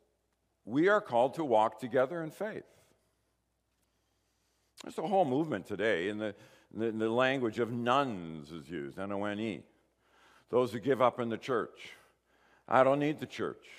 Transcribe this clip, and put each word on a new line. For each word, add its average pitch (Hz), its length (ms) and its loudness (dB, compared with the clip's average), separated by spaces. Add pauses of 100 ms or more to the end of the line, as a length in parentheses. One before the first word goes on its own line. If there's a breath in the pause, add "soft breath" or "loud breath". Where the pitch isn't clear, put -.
(640)
we 143 240 2
are 208 140 4
called 127 320 2
to 165 100 -4
walk 110 360 4
together 135 440 0
in 151 80 -8
faith. 202 340 -8 (2250)
There's - 140 -14
a 170 80 -4
whole 190 200 4
movement 131 420 -2
today 98 400 0
in 107 100 -6
the, 107 160 -6 (400 soft breath)
in - 60 -10
the, 113 80 -2
in 110 100 -4
the 113 120 0
language 123 500 0
of 117 120 -2
nones 113 800 -2
is 78 180 -14
used, 71 280 -10
N 98 140 -6
O 101 140 -4
N 104 140 -4
E. 107 240 -6 (840 soft breath)
Those 123 240 2
who 117 60 -6
give 123 220 0
up 123 180 4
in 117 100 -4
the 110 80 -4
church. - 540 -6 (760 soft breath)
"I 131 160 6
don't 135 160 4
need 147 200 -2
the 127 80 -8
church. - 400 -8 (120)